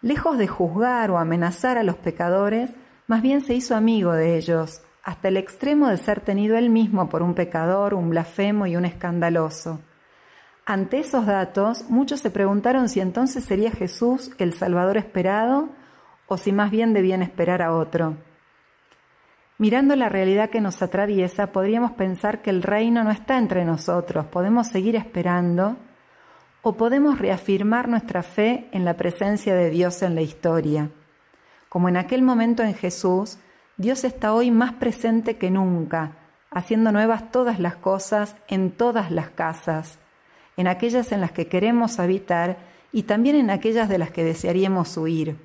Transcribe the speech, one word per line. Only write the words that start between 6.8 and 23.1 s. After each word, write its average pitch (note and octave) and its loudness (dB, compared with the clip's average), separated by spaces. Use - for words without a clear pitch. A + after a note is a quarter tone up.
por E3 -2
un F3 0
pecador, F3+ 0
un E3+ 0
blasfemo G3 0
y F3 -2
un F3 0
escandaloso. E3+ -2
Ante G3 -2
esos B3+ 0
datos, G3+ 0
muchos C4+ 0
se G#3+ -2
preguntaron G#3 2
si - 0
entonces A#3+ 0
sería G#3 0
Jesús A#3 -2
el F3 0
Salvador F3+ 0
esperado A3 0
o F#3+ -2
si G3 -2
más G#3 0
bien A3+ 2
debían F#3 2
esperar F3 0
a E3 0
otro. D#3+ 0
Mirando B3+ 4
la B3 2
realidad G3 2
que A3+ -2
nos F#3+ -2
atraviesa, G3 0
podríamos A3 0
pensar F#3+ -4
que - -4
el F#3 0
reino A3+ 2
no G#3+ 2